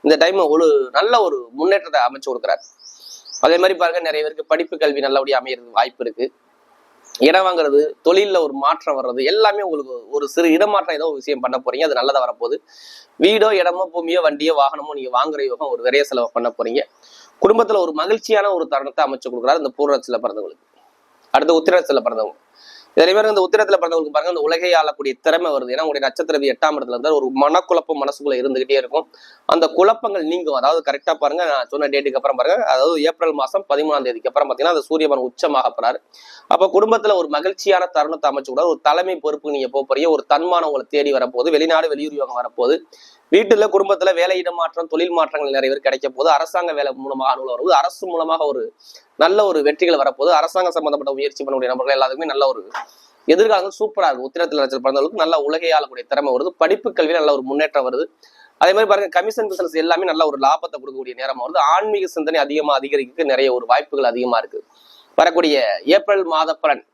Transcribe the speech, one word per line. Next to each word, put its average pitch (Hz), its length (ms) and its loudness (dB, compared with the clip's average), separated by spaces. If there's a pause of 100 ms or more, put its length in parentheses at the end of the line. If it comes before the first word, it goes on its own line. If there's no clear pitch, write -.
இந்த 151 180 6
டைம் 190 180 2 (140)
ஒரு 165 120 4 (320)
நல்ல 220 160 2 (120)
ஒரு 143 120 -2 (200)
முன்னேற்றத்தை 170 480 0
அமைச்சு 135 240 -6
கொடுக்குறாரு. 117 320 -4 (840)
அதே 165 160 6
மாதிரி 185 200 2
பாருங்க, 170 260 0
நிறைய 151 160 -2
பேருக்கு 156 280 -8
படிப்பு, 165 220 -2 (100)
கல்வி 143 220 0
நல்லபடியா 135 340 2
அமையறதுக்கு 120 400 -6
வாய்ப்பு 123 260 -4
இருக்கு. 120 200 -4 (1000)
இடம் 185 200 6
வாங்குறது, 151 340 2 (260)
தொழில்ல 190 300 4 (100)
ஒரு 139 160 -6
மாற்றம் 147 360 -2
வர்றது, 127 220 -6 (120)
எல்லாமே 208 340 2
உங்களுக்கு 139 300 -8 (200)
ஒரு 143 180 -2
சிறு 170 220 2
இடமாற்றம் 185 420 0
ஏதோ 160 120 -2
ஒரு 139 100 -8
விஷயம் 131 240 -4
பண்ண 127 200 -2
போறீங்க, 131 240 -2
அது 127 120 0
நல்லதா 135 240 0
வரப்போகுது. 117 320 -4 (680)
வீடோ, 214 260 4 (100)
இடமோ, 175 240 0 (100)
பூமியோ, 170 320 -2
வண்டியோ, 151 340 0
வாகனமோ 143 380 -2
நீங்க 127 200 -8
வாங்குற 143 320 -2
யோகம், 131 240 -6
ஒரு 117 140 -10
விரைய 139 220 2
செலவு 120 280 -2
பண்ண 120 120 -2 (100)
போறீங்க. 117 220 -2 (600)
குடும்பத்துல 214 440 4
ஒரு 160 160 -6
மகிழ்ச்சியான 202 560 0
ஒரு 160 140 -2
தருணத்தை 139 360 -2
அமைச்சு 135 240 -6
கொடுக்குறாரு 131 320 0
இந்த 131 140 -6
பூர 143 180 0
நட்சத்திரத்துல 120 280 -4
பிறந்தவங்களுக்கு. 101 420 -8 (680)
அடுத்து 156 260 4
உத்திர 175 160 2
நட்சத்திரத்துல 139 320 0
பிறந்தவங்க, 110 320 -6 (580)
இதே 170 160 6
மாதிரி 214 180 2
இந்த 196 120 2
உத்திரத்துல 202 340 4
பிறந்தவங்களுக்கு 165 380 -2
பாருங்க, 165 160 0
அந்த 160 160 -2
உலகை 170 200 0 (120)
ஆளக்கூடிய 143 320 -4 (120)
திறமை 165 300 2
வருது. 127 200 -4
ஏன்னா 156 100 -2
உங்களுடைய 143 220 -2
நட்சத்திரம் 151 440 -2
எட்டாம் 151 280 0
இடத்துல 123 180 -6
இருந்தா 147 200 0
ஒரு 139 120 0 (140)
மனக்குழப்பம் 160 600 2
மனசுக்குள்ள 143 380 -4
இருந்துகிட்டே 131 400 0
இருக்கும். 135 260 -4 (460)
அந்த 165 120 4 (140)
குழப்பங்கள் 202 540 2
நீங்கும். 156 280 -4
அதாவது 156 280 2
கரெக்டா 143 340 -2
பாருங்க, 156 280 0
நான் 131 220 -2
சொன்ன 143 220 -2
டேட்டுக்கு 139 260 0
அப்புறம் 135 200 0
பாருங்க, 165 180 2 (160)
அதாவது 147 360 2
ஏப்ரல் 165 300 -2
மாசம் 196 320 -4
பதிமூணாம் 143 360 0
தேதிக்கு 117 240 -4
அப்புறம் 143 180 0
பாத்தீங்கன்னா 151 260 0
அந்த 143 140 -4
சூரிய 156 220 0
பகவான் 127 180 -2
உச்சமாக 131 480 0
போறாரு. 120 220 -2 (540)
அப்ப 190 220 4
குடும்பத்துல 214 460 4
ஒரு 151 140 -6
மகிழ்ச்சியான 185 640 0
தருணத்தை 151 320 0
அமைச்சு 135 240 -8
கூட 156 100 0 (100)
ஒரு - 140 -8
தலைமை 180 360 0
பொறுப்புக்கு 151 340 -4
நீங்க 127 160 -4
போக 139 160 -2
போறீங்க. 151 260 0
ஒரு - 80 -4 (100)
தன்மானம் 165 360 0
உங்களை 131 160 -6 (100)
தேடி 143 220 2
வரப்போகுது. 127 380 0
வெளிநாடு, 160 380 2
வெளியூர் 147 280 -8
யோகம் 123 200 -6
வரப்போகுது. 123 340 0 (580)
வீட்டுல, 214 300 4 (100)
குடும்பத்துல 196 440 2
வேலை 180 220 0
இட 175 180 -4
மாற்றம், 165 320 -4
தொழில் 170 280 -2
மாற்றங்கள் 147 380 -2
நிறைய 135 160 0
பேர் 139 140 -4
கிடைக்க 135 220 -2
போகுது. 131 260 -2
அரசாங்க 170 440 -2
வேலை 139 120 -2 (140)
மூலமாக 135 280 -4
அனுகூலம் 127 220 -6
வருது. 156 240 0
அரசு 185 320 -2
மூலமாக 160 400 -2
ஒரு 127 120 -4 (600)
நல்ல 185 160 4 (100)
ஒரு 165 180 0
வெற்றிகள் 156 360 2
வரப்போகுது. 135 360 0
அரசாங்கம் 165 380 0
சம்பந்தப்பட்ட 143 420 -2
முயற்சி 139 240 -6
பண்ணக்கூடிய 131 300 -2
நபர்கள் 131 240 -2
எல்லாத்துக்குமே 135 360 -2
நல்ல 139 200 2
ஒரு 110 100 -10 (640)
எதிர்காலங்கள் 190 520 2
சூப்பரா 208 300 -2
இருக்கு. 131 180 -8
உத்திரத்துல 156 340 -4
நட்சத்திரம் 131 240 -4
பிறந்தவங்களுக்கு 139 380 -2
நல்ல 160 120 0 (120)
உலகை 165 280 -2
ஆளக்கூடிய 131 360 -6
திறமை 143 220 -2
வருது. 156 160 -2 (120)
படிப்பு, 208 260 0 (100)
கல்வியில 165 220 0
நல்ல 147 160 2
ஒரு 131 140 -6
முன்னேற்றம் 147 380 -2
வருது. 135 160 -4 (580)
அதே 180 140 4
மாதிரி 214 140 2
பாருங்க, 196 280 2
கமிஷன் 214 340 -2
பிசினஸ் 170 300 -4
எல்லாமே 170 280 0
நல்ல 160 200 0
ஒரு 139 160 -8
லாபத்தை 156 340 -2
கொடுக்கக்கூடிய 131 420 -14
நேரம் 131 220 -6
வருது. 165 160 -2 (140)
ஆன்மீக 202 420 -2
சிந்தனை 156 300 -2
அதிகமா 147 340 -2
அதிகரிக்கிறதுக்கு 139 520 -4
நிறைய 131 260 2
ஒரு 117 140 -8
வாய்ப்புகள் 139 400 0
அதிகமா 123 300 -2
இருக்கு. - 180 -12 (600)
வரக்கூடிய 165 360 4 (400)
ஏப்ரல் 196 380 0
மாத 160 180 0 (120)
பலன் 147 300 0